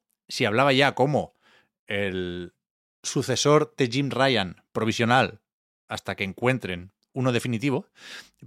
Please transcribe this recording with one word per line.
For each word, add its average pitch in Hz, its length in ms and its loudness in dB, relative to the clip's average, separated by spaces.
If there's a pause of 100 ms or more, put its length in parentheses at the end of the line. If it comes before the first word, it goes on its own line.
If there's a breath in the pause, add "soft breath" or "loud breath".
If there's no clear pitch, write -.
(280)
si - 180 -2
hablaba 123 280 4
ya 135 220 4
como 127 400 0 (520 soft breath)
el 92 680 -6 (500)
sucesor 147 760 2
de 135 100 2
Jim 131 220 -2
Ryan 120 640 0
provisional 113 720 0 (460)
hasta 101 280 -10
que - 80 -6
encuentren 95 680 -4 (220)
uno 131 180 0
definitivo, 123 560 -2 (580 loud breath)